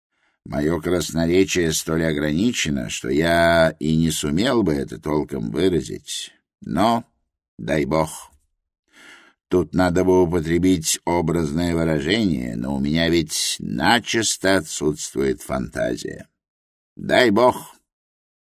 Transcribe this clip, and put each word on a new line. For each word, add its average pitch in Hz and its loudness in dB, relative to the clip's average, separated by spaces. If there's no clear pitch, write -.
Моё 76 -2
красноречие 87 2
столь 80 0
ограничено, 76 -2
что - -8
я 82 4
и 78 0
не 80 2
сумел 101 0
бы 80 0
это 62 -6
толком 69 -4
выразить, 71 -2
но 117 0
дай 71 -2
бог». 78 -4
Тут 90 0
надо 90 2
бы 90 6
употребить 87 2
образное 85 0
выражение, 80 0
но 64 -4
у 67 -2
меня 80 0
ведь 82 -2
начисто 95 0
отсутствует 71 -4
фантазия. 60 -6
Дай 117 2
бог, 120 2